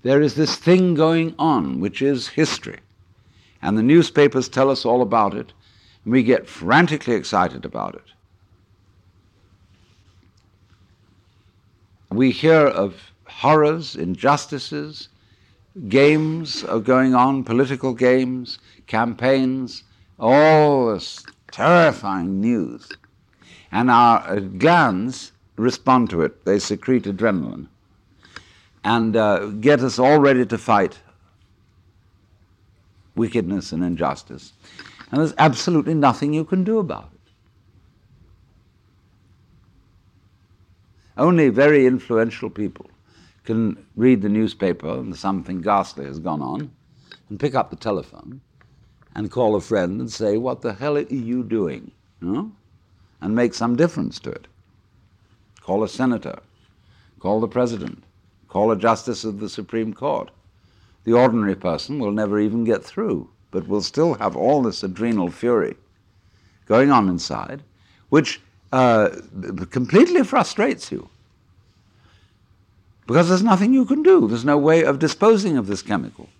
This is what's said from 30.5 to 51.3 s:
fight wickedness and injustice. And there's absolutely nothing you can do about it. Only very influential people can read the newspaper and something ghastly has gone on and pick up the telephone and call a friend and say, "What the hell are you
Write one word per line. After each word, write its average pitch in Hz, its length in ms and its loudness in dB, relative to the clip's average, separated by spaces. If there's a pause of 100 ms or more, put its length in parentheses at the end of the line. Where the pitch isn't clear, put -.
fight 101 420 0 (2250)
wickedness 101 560 -4
and 80 100 -6
injustice. 78 680 -6 (580)
And 139 120 -2
there's 156 160 -2
absolutely 156 560 2
nothing 143 400 0
you 156 100 -2
can 185 220 -2
do 220 140 0
about 85 340 -8
it. - 180 -20 (3750)
Only 160 300 4
very 139 380 6
influential 117 640 0
people - 400 -10 (540)
can 113 320 -2 (200)
read 117 260 4
the 104 80 -2
newspaper 101 580 -2
and 110 280 -8
something 92 460 -6
ghastly 95 440 -2
has 69 140 -12
gone 80 240 -8
on 101 280 -10 (560)
and 104 120 -14
pick 135 160 -4
up 117 140 -2
the - 60 -14
telephone - 640 -8 (760)
and 104 180 -8
call 113 240 0
a 95 60 0
friend 98 380 -2
and 120 120 -8
say, 107 260 -2
"What 123 240 -6
the 113 120 -6
hell 139 220 -6
are 147 60 -2
you 127 420 -6